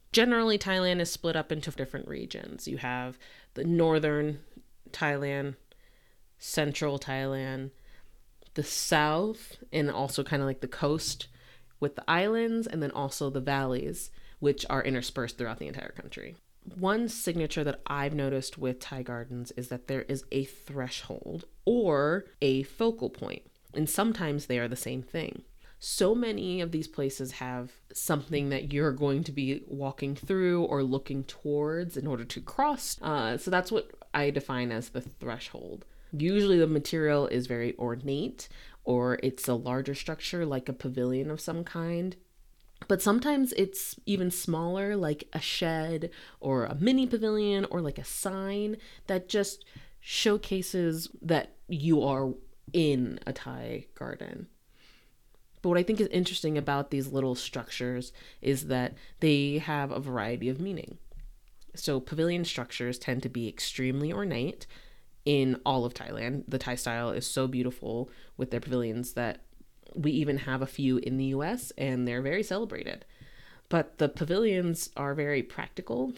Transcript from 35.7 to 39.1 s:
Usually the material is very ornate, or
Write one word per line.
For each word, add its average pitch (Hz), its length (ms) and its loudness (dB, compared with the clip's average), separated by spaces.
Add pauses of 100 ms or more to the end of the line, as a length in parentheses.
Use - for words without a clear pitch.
Usually 185 480 6
the 160 80 10
material 151 640 4
is 123 180 0
very 120 320 -2
ornate, 135 720 -2 (340)
or 123 400 2